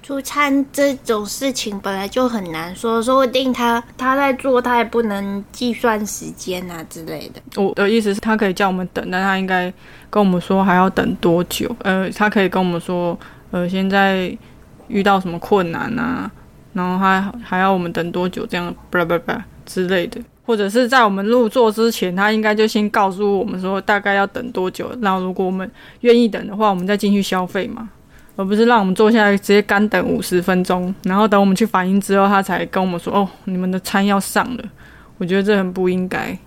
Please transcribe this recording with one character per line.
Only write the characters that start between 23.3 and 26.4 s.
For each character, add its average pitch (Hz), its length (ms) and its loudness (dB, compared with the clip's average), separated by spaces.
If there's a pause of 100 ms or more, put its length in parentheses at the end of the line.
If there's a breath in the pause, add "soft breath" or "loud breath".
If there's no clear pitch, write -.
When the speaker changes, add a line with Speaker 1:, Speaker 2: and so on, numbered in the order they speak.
Speaker 2:
我 180 60 0
们 185 160 -6
说 190 200 -2
大 202 200 0
概 202 140 0
要 196 120 2
等 - 240 -8
多 185 180 -4
久， - 300 -8
那 196 220 0
如 185 120 -6
果 190 140 -2
我 190 40 -2
们 185 200 -6 (300 loud breath)
愿 240 200 6
意 240 60 4
等 196 220 -4